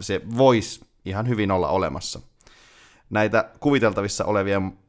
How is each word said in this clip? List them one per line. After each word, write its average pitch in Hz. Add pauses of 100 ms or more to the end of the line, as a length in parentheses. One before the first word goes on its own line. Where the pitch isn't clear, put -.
se 95 (160)
voisi 123 (240)
ihan 101
hyvin 107
olla 90
olemassa. 78 (880)
Näitä 107 (100)
kuviteltavissa 107
olevia 98 (260)